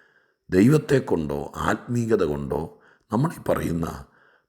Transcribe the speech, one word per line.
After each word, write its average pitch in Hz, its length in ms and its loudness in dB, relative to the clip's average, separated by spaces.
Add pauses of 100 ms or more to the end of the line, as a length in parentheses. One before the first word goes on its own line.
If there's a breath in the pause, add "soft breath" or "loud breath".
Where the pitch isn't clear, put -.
(500 soft breath)
ദൈവത്തെ 135 500 4
കൊണ്ടോ 73 400 -2 (160)
ആത്മീകത 110 680 0
കൊണ്ടോ 73 380 -2 (500 soft breath)
നമ്മളീ 143 300 0
പറയുന്ന 82 460 -2 (600 soft breath)